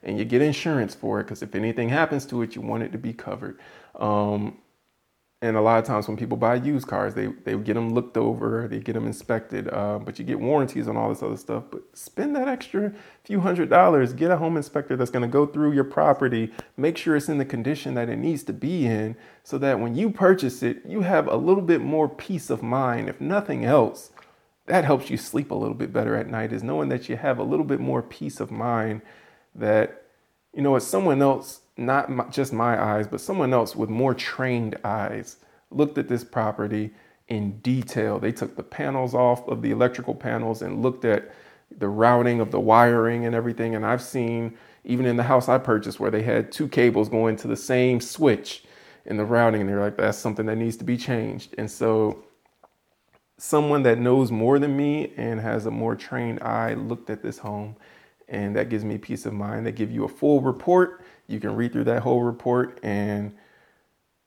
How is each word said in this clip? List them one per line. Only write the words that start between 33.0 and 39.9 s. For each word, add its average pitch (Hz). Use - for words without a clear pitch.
but 104
someone 160
else 117
with 107
more 123
trained 120
eyes, 107
looked 147
at 113
this 120
property 107
in 104
detail. 113
They 110
took -
the -
panels 135
off 123
of 123
the 113
electrical 123